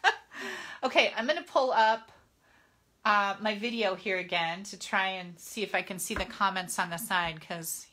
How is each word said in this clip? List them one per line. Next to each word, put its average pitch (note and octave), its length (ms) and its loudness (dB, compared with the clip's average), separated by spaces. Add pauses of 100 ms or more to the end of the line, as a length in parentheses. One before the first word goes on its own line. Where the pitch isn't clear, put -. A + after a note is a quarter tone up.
(800)
Okay, B3 360 4
I'm A3+ 100 -2
gonna D#4 160 0
pull C4 300 2
up, A3 360 4 (960)
uh, G3+ 360 4
my G#3+ 160 0
video G#3+ 380 0
here F#3 220 -2
again F3 460 -2
to G3 140 -12
try F#3+ 300 0
and F3+ 320 -8
see - 240 -8
if F#3 100 -4
I F#3 80 2
can F#3 180 -8
see - 140 -6
the F#3+ 120 -2
comments F#3 520 -2
on F3+ 120 0
the E3+ 80 -4
side, F3 440 -2
'cause - 520 -8